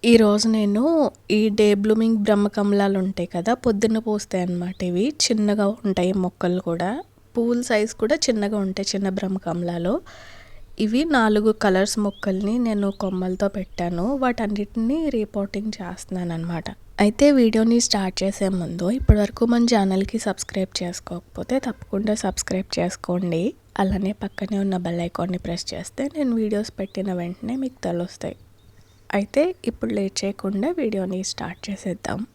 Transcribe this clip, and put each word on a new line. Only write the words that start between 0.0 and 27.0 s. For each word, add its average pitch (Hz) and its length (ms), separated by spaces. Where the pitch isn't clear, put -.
ఈరోజు 214 440
నేను 208 280
ఈ - 20
డే 214 80
బ్లూమింగ్ 220 440
బ్రహ్మకమలాలు 202 760
ఉంటాయి 185 320
కదా, 180 180
పొద్దున్న 220 420
పూస్తాయి 202 400
అన్నమాట. 180 320
ఇవి 180 160
చిన్నగా 208 420
ఉంటాయి 190 260
మొక్కలు 180 440
కూడా. 170 220
పూల 240 240
సైజు 214 340
కూడా 226 240
చిన్నగా 214 380
ఉంటాయి, 190 280
చిన్న 196 160
బ్రహ్మకమలాలు. 175 760
ఇవి 233 160
నాలుగు 214 360
కలర్స్ 196 320
మొక్కల్ని 202 500
నేను 202 240
కొమ్మలతో 185 440
పెట్టాను. 180 480
వాటన్నిటిని 226 760
రీపోటింగ్ 208 640
చేస్తున్నాను 180 600
అన్నమాట. 170 300
అయితే 220 220
వీడియోని 226 360
స్టార్ట్ 190 340
చేసే 196 240
ముందు 170 260
ఇప్పటివరకు 208 520
మన 240 200
ఛానల్కి 196 460
సబ్స్క్రైబ్ - 440
చేసుకోకపోతే 180 720
తప్పకుండా 214 480
సబ్స్క్రైబ్ - 520
చేసుకోండి. 175 680
అలానే 196 300
పక్కనే 202 400
ఉన్న 196 220
బెల్ 170 200
ఐకాన్ని 180 400
ప్రెస్ 170 260
చేస్తే - 320
నేను 277 260
వీడియోస్ 214 380
పెట్టిన 196 320